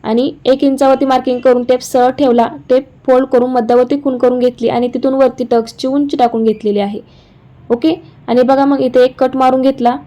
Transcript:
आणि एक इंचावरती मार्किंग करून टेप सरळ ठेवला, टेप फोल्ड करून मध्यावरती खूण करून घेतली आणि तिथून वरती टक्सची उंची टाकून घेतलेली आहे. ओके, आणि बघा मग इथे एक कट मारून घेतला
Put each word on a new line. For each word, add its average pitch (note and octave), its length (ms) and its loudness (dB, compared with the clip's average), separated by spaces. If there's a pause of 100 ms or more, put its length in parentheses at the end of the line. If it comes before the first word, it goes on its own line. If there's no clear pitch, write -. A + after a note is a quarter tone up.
आणि B3 280 -2 (140)
एक C4+ 180 2
इंचावरती C4+ 420 2
मार्किंग B3+ 340 0
करून B3 240 2
टेप B3 180 0
सरळ B3 300 0
ठेवला, A#3+ 360 2 (220)
टेप C4 180 0 (180)
फोल्ड C4 220 2
करून B3+ 240 0
मध्यावरती B3 520 0
खूण C4 140 -2
करून B3 220 0
घेतली B3 300 -2
आणि A#3+ 240 -2
तिथून C4 200 -2
वरती B3+ 380 0
टक्सची A#3 360 -2
उंची C#4+ 300 -2
टाकून A#3 260 0
घेतलेली G#3+ 360 -2
आहे. G3+ 200 -6 (720)
ओके, C#4 240 0 (340)
आणि B3 160 2
बघा C4+ 220 2
मग C#4 160 0
इथे B3 220 2
एक C4 160 -2
कट C4+ 160 0
मारून C4 260 2
घेतला B3+ 340 0 (100)